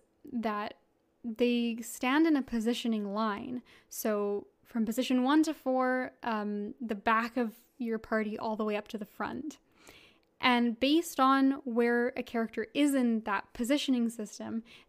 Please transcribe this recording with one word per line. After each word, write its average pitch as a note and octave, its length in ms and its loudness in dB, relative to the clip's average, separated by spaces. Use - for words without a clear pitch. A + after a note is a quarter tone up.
that G#3+ 440 -4
they A#3 580 0
stand C#4 460 2
in D#4 80 6
a C4 80 2
positioning A3 720 -2
line. A3 480 -4
So G#3 560 -2
from A3 220 -2
position B3 380 0
one D4 180 6
to D#4 140 0
four, B3+ 560 0
um, G#3 580 -4
the A3+ 140 -6
back A3+ 420 0
of A#3 180 0
your A3+ 200 -4
party G#3+ 420 -2
all A3 160 -4
the G#3+ 80 -2
way G#3 140 -2
up G#3+ 100 -8
to A3 100 -8
the G3+ 80 -10
front. B3 520 -8
And A#3+ 400 2
based D4+ 400 2
on C4+ 460 4
where A#3+ 500 2
a B3 80 -4
character A3+ 500 -4
is C#4+ 220 4
in A#3 300 2
that - 260 -4
positioning B3 580 0
system, A3 540 -8